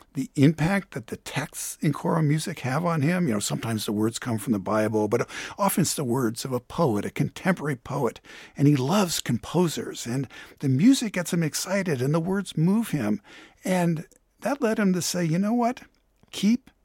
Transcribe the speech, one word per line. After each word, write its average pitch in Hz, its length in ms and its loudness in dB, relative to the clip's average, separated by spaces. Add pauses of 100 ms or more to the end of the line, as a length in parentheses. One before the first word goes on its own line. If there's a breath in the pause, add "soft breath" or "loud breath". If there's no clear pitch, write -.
(140 soft breath)
the - 200 -6
impact 160 580 4
that 131 140 -10
the - 100 -8
texts - 640 -8
in 147 120 2
choral 165 300 0
music 156 380 0
have 131 240 -2
on 165 180 0
him. 175 260 2
You 113 60 0
know, 104 60 -2
sometimes 110 460 -4
the 113 60 -2
words 110 260 0
come 117 200 -4
from 117 140 -2
the 101 60 2
Bible, 107 480 0
but 120 220 0 (300 loud breath)
often 196 240 2
it's - 120 0
the 160 100 -4
words 120 400 -2
of 135 80 -6
a 123 80 -2
poet, 117 440 0
a 98 60 -6
contemporary 151 640 -2
poet. 123 440 -4 (360 loud breath)
And 139 100 4
he 147 100 6
loves 160 440 2
composers, - 880 -2
and 131 220 -4 (300 loud breath)
the 143 100 -2
music 208 460 4
gets 180 180 -4
him 170 120 0
excited, 180 580 -2
and 139 100 0
the 165 80 2
words 190 360 -4
move 196 340 2
him. 107 320 -2 (420 soft breath)
And 170 420 0 (340)
that 277 220 -2
led 220 160 0
him 196 140 4
to 175 100 0
say, 175 220 -2
"You 160 140 0
know 208 140 0
what? 240 300 0 (480)
Keep - 400 0 (140)